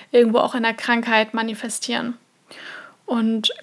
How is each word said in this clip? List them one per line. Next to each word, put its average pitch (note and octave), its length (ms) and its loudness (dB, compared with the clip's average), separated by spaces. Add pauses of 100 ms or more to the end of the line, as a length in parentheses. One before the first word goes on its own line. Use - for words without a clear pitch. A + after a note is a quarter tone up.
(120)
irgendwo A#3+ 260 6
auch - 160 2
in A#3+ 80 -2
der A3+ 120 0
Krankheit A#3 600 2
manifestieren. A3+ 800 -6 (920)
Und A3+ 460 -2 (100)